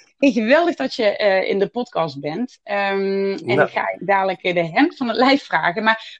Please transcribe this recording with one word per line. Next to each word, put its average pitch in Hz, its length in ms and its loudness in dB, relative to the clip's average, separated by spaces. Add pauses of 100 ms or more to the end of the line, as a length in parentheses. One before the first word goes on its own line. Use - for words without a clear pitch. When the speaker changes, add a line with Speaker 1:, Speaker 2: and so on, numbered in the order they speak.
(180)
Speaker 1:
Hey, 277 140 4
geweldig 269 440 2
dat 269 200 -6
je, 214 220 0
eh, 190 320 2
in 196 100 0
de 196 80 2
podcast 165 520 -4
bent. 160 440 -8
Ehm, 196 680 -2
en - 140 -8
Speaker 2:
Nou. - 160 2
Speaker 1:
ik - 80 0
ga 196 300 -4
dadelijk, 190 420 0
eh, 180 120 -2
de 170 120 0
hemd 233 320 0
van 254 100 -4
het 220 100 -4
lijf 269 260 4
vragen. 170 400 -2
Maar 220 360 -2